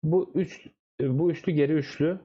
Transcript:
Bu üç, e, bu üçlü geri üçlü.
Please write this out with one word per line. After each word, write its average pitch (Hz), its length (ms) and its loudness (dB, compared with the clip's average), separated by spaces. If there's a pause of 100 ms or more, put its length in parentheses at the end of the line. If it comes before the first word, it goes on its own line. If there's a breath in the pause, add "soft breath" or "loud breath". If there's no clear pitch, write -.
Bu 165 320 0
üç, - 320 -4 (340)
e, 135 180 0
bu 175 120 2
üçlü 165 220 -4
geri 147 200 2
üçlü. 156 520 0